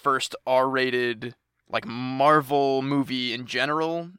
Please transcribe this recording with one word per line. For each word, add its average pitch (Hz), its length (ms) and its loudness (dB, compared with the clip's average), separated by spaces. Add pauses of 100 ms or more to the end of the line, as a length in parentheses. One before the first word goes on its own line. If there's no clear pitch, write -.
first 135 340 -2 (120)
R-rated, 127 880 0 (340)
like, 113 160 -4
Marvel 135 960 2
movie 127 500 -2
in 120 140 -6
general, 156 720 -2